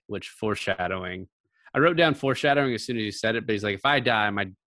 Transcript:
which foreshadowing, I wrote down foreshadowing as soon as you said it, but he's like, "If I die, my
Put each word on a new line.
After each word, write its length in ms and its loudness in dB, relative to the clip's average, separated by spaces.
which 240 -10
foreshadowing, 960 -4
I 60 0
wrote 160 4
down 200 4
foreshadowing 580 2
as 100 -4
soon 140 -4
as 60 -2
you 100 -4
said 240 -2
it, 100 -6
but 60 0
he's 100 -2
like, 120 -2
"If 100 -6
I 160 2
die, 280 2
my 220 -4